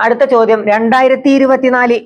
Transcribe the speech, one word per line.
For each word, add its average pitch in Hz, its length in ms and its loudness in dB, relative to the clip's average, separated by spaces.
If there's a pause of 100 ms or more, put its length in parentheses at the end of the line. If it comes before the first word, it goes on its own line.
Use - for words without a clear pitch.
അടുത്ത 233 220 0
ചോദ്യം, 220 440 0
രണ്ടായിരത്തി 254 640 0
ഇരുപത്തിനാല് 254 760 0